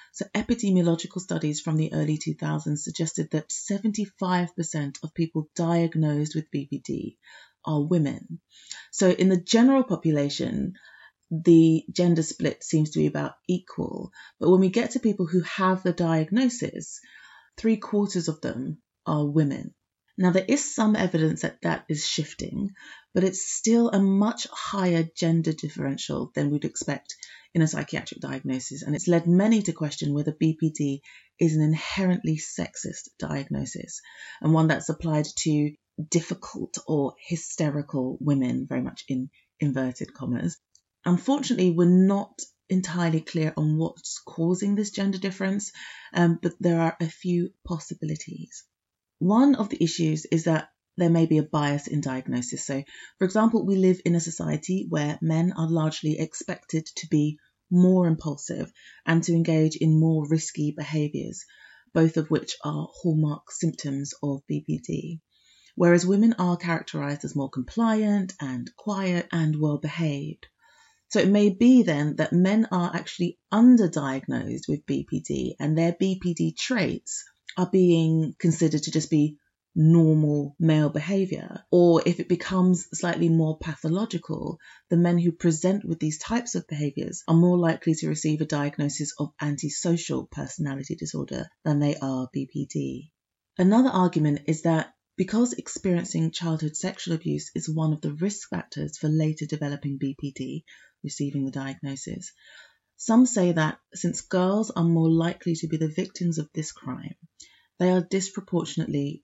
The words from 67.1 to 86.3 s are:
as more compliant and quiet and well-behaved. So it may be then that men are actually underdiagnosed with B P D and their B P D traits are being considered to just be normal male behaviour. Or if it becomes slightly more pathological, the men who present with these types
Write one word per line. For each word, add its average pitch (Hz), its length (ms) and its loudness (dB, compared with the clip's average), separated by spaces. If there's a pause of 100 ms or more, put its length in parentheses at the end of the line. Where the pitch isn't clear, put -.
as 139 120 -8
more 135 140 -4
compliant 208 920 0
and 127 360 -8
quiet 185 560 -4
and 156 260 0
well-behaved. 151 920 -4 (600)
So - 120 2
it 180 80 4
may 208 220 6
be 233 340 8
then 151 320 0
that - 160 -2
men 190 400 4
are 175 220 0
actually 175 440 -6 (140)
underdiagnosed 147 1160 4
with 147 180 -4
B 143 220 -2
P 156 120 -4
D 135 400 -4
and 156 180 0
their 170 200 2
B 190 220 0
P 175 140 -2
D 160 180 -2
traits - 720 -4 (320)
are 180 140 -2
being 165 720 4
considered 160 420 2
to - 80 -6
just 151 200 -2
be 151 260 2 (400)
normal 156 800 4
male 156 300 4
behaviour. 185 840 -4
Or 175 340 6
if 175 140 2
it 175 100 -6
becomes 180 640 2
slightly 170 360 0
more 160 300 2
pathological, 170 1000 -6 (320)
the 165 60 4
men 175 220 4
who 170 120 2
present 175 540 0
with 165 160 -6
these 156 180 -2
types 233 380 -6